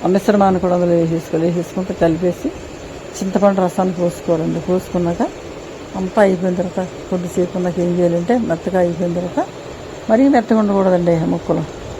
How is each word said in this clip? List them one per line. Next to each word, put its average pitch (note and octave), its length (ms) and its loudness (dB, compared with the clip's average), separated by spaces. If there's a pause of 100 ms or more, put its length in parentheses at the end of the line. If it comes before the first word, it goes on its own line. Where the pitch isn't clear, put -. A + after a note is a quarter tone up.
ఆ - 40 0
మిశ్రమాన్ని G3 520 4
కూడా F3+ 160 2
అందులో F3 160 2
వేసేసుకోవాలి. E3 560 0
వేసేసుకుంటే F3 460 -2
కలిపేసి F3 540 0 (720)
చింతపండు F#3+ 420 2
రసాన్ని F#3 320 0
పోసుకోవాలండి. E3+ 640 0
పోసుకున్నాక F3+ 640 -2 (760)
అంతా F#3+ 260 0
అయిపోయిన F#3 340 2
తర్వాత F3+ 320 -4 (220)
కొద్దిసేపు F3+ 480 -2
ఉన్నాక F3+ 220 -2
ఏం F3 200 0
చేయాలంటే, F3 380 2
మెత్తగా F#3 420 -2
అయిపోయిన F3 340 0
తర్వాత, F3 340 -2 (640)
మరీ A#3+ 180 6
మెత్తగా A#3 320 4
ఉండకూడదండి F#3 560 4
ఆ D#3+ 100 2
ముక్కలు. E3+ 380 0 (360)